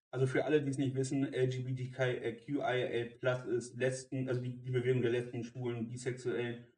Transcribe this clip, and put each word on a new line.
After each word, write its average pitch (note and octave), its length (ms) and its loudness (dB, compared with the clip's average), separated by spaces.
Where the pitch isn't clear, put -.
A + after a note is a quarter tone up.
Also C3 160 2
für C#3 180 2
alle, D3+ 180 4
die C3+ 80 0
es C3+ 80 -2
nicht C3 160 0
wissen, C3+ 380 0
L C3 160 2
G B2+ 120 -2
B B2+ 140 -2
T B2 160 -4
Q B2+ 680 -2
I C3 40 0
A A#2+ 560 0
plus B2+ 280 0
ist A#2+ 300 -2
Lesben, C3 520 -2
also B2 120 0
die, B2 100 -4
die B2+ 200 -8
Bewegung B2+ 300 4
der A#2 120 4
Lesben, A#2+ 300 0
Schwulen, A#2+ 460 -4
Bisexuellen, A#2+ 800 -4